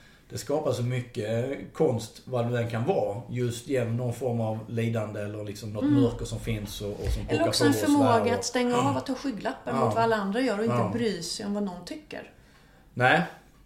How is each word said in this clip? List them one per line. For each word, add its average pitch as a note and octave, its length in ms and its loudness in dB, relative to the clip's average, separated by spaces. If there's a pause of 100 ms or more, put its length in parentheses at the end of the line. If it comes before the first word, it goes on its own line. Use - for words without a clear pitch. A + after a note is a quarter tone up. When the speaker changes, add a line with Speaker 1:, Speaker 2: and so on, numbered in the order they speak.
(300)
Speaker 1:
det B2 80 -10
skapar C#3+ 340 0
så A#2+ 120 -2
mycket B2 720 -2 (160)
konst, B2 520 0
vad A#2+ 260 -2
det A#2+ 80 0
än A2+ 100 -2
kan A#2 160 -2
vara, G#2 440 0
just A#2+ 380 -4
genom A#2+ 300 0
någon B2 160 -2
form A#2 280 -2
av A2 180 -2 (100)
lidande A2+ 520 -2
eller G#2 220 -6
liksom G#2+ 300 -8
något G#2+ 100 -2
Speaker 2:
Mm. D3 180 6
Speaker 1:
mörker A2+ 240 2
som A2 140 -6
finns G#2 420 -6
och, G2+ 100 -4
och G#2 200 -4
som - 180 0
Speaker 2:
Eller - 100 2
Speaker 1:
pockar E4 100 4
Speaker 2:
också - 140 4
Speaker 1:
på D4 40 8
Speaker 2:
en C#4+ 60 8
Speaker 1:
och - 60 2
Speaker 2:
förmåga C#4+ 340 4
Speaker 1:
sådär G#3+ 120 4
och A#3 140 2
Speaker 2:
att - 60 -4
stänga B3 320 2
av, B3 60 4
Speaker 1:
Ja. C4+ 140 2
Speaker 2:
att B3+ 100 -4
ha C4 80 -2
skygglappar B3 560 -6
Speaker 1:
Ja. C4 140 2
Speaker 2:
mot G#3+ 100 2
vad A3+ 80 4
alla A3+ 120 4
andra G3 260 0
gör A3 160 2
och A3 80 0
inte A#3 100 2
Speaker 1:
Ja. F#3 180 2
Speaker 2:
bry G#3 300 0
sig G3+ 220 -8
om G3+ 80 -4
vad G#3 100 -2
någon F3 220 -8
tycker. - 460 -12 (600)
Speaker 1:
Nej. C3+ 280 4 (440)